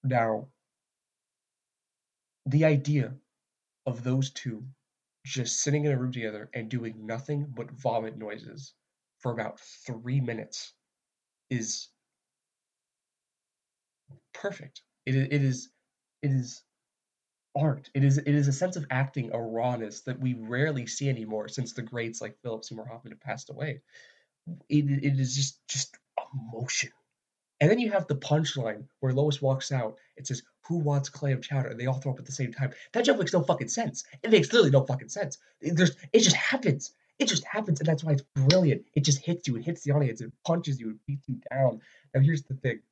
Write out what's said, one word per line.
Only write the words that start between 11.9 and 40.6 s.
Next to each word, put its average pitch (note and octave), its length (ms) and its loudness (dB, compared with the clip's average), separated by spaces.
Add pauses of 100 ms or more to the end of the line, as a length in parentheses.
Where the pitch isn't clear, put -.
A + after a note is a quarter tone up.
perfect. - 480 -10 (240)
It C3 100 2
i-, C#3 200 2
it C#3+ 80 4
is, B2+ 260 0 (520)
it C#3+ 100 2
is B2+ 320 -2 (920)
art. C#3 380 0
It C#3 100 4
is, C#3 140 6
it D3 100 -2
is D3 200 4
a C#3 60 2
sense F3+ 220 -2
of D3+ 140 -6
acting, C3 440 -2
a A#2 80 -2
rawness A2+ 600 -4
that B2+ 180 -6
we B2+ 140 0
rarely A#2+ 540 -2
see C#3 220 -4
anymore A2 380 -4
since - 260 -6
the B2 80 -10
greats A#2 400 -6
like G#2+ 200 -10
Philip A2+ 240 -8
Seymour A2 220 -12
Hoffman A#2 240 -16
have A2 100 -20
passed B2+ 280 -10
away. C#3 320 -8 (880)
It, D3 200 4
it C#3 300 2
is B2+ 160 0
just, - 320 -4
just - 300 -6 (360)
emotion. A#2+ 580 -6 (680)
And D3+ 100 6
then A3 80 6
you A#3 140 0
have F#3 160 0
the D3 80 0
punchline C3+ 680 -2 (160)
where C3 120 0
Lois C#3+ 260 2
walks C3+ 320 0
out. A#2+ 280 -2 (180)
It C3+ 80 -14
says, B2 160 -6 (260)
"Who E3+ 120 0
wants C#3+ 300 0
clam C3+ 320 -2
chowder?" C3+ 280 -2
And A2+ 100 -10
they A#2+ 60 -4
all C3 140 -2
throw C3+ 120 -4
up B2+ 60 -4
at - 80 -16
the - 60 -14
same C3 200 -4
time. C3+ 220 -4 (180)
That A#3+ 140 2
joke C4+ 140 4
makes F3+ 140 -2
no F3 100 4
fucking C#3 240 0
sense. - 360 -4 (200)
It A3 80 2
makes E3+ 200 6
literally G3+ 200 8
no C3+ 120 8
fucking - 260 -4
sense. F3+ 280 -6 (220)
It, D#3+ 180 0
there's, E3 180 6 (160)
it A3+ 100 8
just E3+ 140 6
happens. G#3+ 560 0 (280)
It C4+ 80 2
just - 180 0
happens, G#3 340 -2
and D#3 80 0
that's D#3+ 160 2
why D#3+ 100 2
it's C3+ 100 2 (100)
brilliant. C#3+ 500 6 (120)
It C#3+ 100 2
just C#3 180 2
hits E3+ 240 -2
you. A#2+ 100 0
It A#2 60 -6
hits - 200 -4
the C#3+ 80 0
audience. B2+ 300 0
It A2 100 -10 (120)
punches E3 360 0